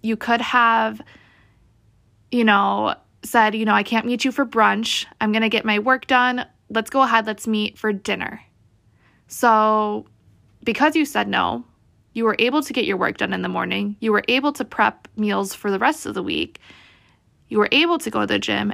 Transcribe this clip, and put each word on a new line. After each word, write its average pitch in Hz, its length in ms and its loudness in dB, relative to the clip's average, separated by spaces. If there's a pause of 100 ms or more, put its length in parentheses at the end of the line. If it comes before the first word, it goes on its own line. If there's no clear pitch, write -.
You 220 140 -2
could 233 240 0
have, 226 600 2 (1300)
you 240 120 2
know, 202 520 2 (280)
said, 214 320 2
you 220 100 -2
know, 208 80 2
"I 208 100 4
can't 226 220 -2
meet 240 180 -2
you 262 80 0
for 277 140 -2
brunch. 220 600 0 (140)
I'm 214 120 0
gonna 220 180 2
get 220 160 0
my 214 140 2
work 254 260 0
done. 247 400 2 (240)
Let's 220 220 -4
go 269 100 2
ahead. 233 240 4
Let's 214 220 -6
meet 214 300 -2
for 220 140 0
dinner." 190 500 -6 (880)
So 214 760 2 (580)
because 277 320 0
you 311 100 2
said 214 220 -2
no, 196 380 -2 (480)
you 226 120 -2
were 214 120 2
able 254 240 2
to 285 120 -10
get 240 120 0
your 196 120 -2
work - 200 -4
done 185 160 -2
in 185 80 -4
the 185 80 -4
morning. 190 500 -4
You 220 120 -2
were 208 160 2
able 285 260 0
to 294 100 -8
prep - 520 -2
meals 196 400 -2
for 208 160 -4
the 190 80 -2
rest 285 260 -2
of 208 80 -8
the 190 80 -6
week. - 380 -8 (880)
You 214 100 0
were 208 120 2
able 330 280 2
to - 100 -8
go - 120 -2
to 208 60 0
the 202 120 0
gym, 208 340 -2